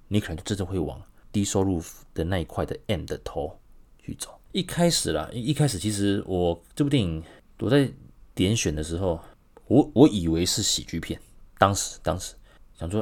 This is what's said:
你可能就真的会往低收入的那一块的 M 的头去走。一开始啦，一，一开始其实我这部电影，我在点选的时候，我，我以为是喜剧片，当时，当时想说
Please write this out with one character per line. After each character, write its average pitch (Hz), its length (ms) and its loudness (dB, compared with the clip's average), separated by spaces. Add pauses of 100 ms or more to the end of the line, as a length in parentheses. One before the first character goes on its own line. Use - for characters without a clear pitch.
你 104 120 0
可 - 100 -2
能 85 80 -6
就 - 60 -12
真 107 140 -2
的 95 80 -4
会 92 140 -4
往 78 220 -4 (300)
低 101 140 0
收 95 180 2
入 92 180 2 (320)
的 82 100 -4
那 90 160 -2
一 78 60 -4
块 - 200 -4
的 - 120 -8 (100)
M 80 180 -4
的 78 140 -6
头 - 400 -8 (400)
去 - 160 -12
走。 - 240 -14 (120)
一 190 120 -2
开 175 260 2
始 - 220 0
啦， 78 200 -2
一， 123 100 -8
一 117 120 0
开 147 140 2
始 110 100 -2
其 107 140 -2
实 101 340 0
我 87 340 0 (140)
这 151 100 0
部 143 60 0
电 139 120 2
影， 82 220 -4 (360)
我 104 100 -2
在 139 220 4 (420)
点 117 220 2
选 92 180 0
的 78 100 -4
时 82 140 -4
候， 87 220 0 (480)
我， 127 260 4
我 135 140 10
以 90 200 0
为 82 160 2
是 95 200 0
喜 - 200 -2
剧 - 160 -6
片， - 200 -8 (400)
当 101 160 6
时， - 260 -6
当 85 180 -2
时 - 140 -10 (460)
想 82 100 -8
说 107 120 -2